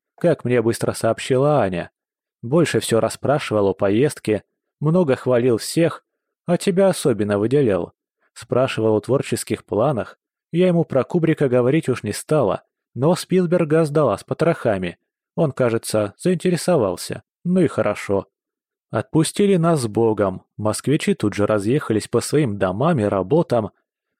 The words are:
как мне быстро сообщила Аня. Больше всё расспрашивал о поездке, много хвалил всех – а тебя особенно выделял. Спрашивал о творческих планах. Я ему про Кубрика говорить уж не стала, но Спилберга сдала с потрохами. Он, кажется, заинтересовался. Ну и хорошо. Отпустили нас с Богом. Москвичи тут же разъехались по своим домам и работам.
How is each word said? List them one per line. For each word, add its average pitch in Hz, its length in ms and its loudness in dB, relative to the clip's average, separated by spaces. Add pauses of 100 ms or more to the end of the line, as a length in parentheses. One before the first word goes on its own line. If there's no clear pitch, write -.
(140)
как 165 280 0
мне 123 180 0
быстро 113 320 -2
сообщила 131 680 0
Аня. 92 300 -4 (500)
Больше 127 380 0
всё 113 200 0
расспрашивал 107 680 0
о 95 60 0
поездке, 107 680 0 (360)
много 156 360 2
хвалил 123 420 2
всех – - 460 -2 (420)
а 170 120 0
тебя 196 300 2
особенно 104 500 0
выделял. 110 560 0 (400)
Спрашивал 110 600 0
о 104 60 2
творческих 120 640 -4
планах. 110 520 -2 (340)
Я 180 160 2
ему 170 160 2
про 131 200 0
Кубрика 160 440 0
говорить 127 420 2
уж 120 140 -2
не 104 100 -4
стала, 127 500 -2 (320)
но 143 200 2
Спилберга 165 720 0
сдала 143 320 0
с - 60 -12
потрохами. 101 720 -2 (380)
Он, 160 160 0
кажется, 110 640 -2
заинтересовался. 170 1080 -2 (200)
Ну 180 180 2
и 151 60 4
хорошо. 101 600 -2 (640)
Отпустили 175 680 0
нас 165 240 2
с 117 60 -2
Богом. 104 560 0 (140)
Москвичи 107 560 -2
тут 101 220 -4
же 101 100 0
разъехались 107 640 0
по - 140 0
своим 135 360 -2
домам 110 420 0
и 104 40 0
работам. 104 680 0 (480)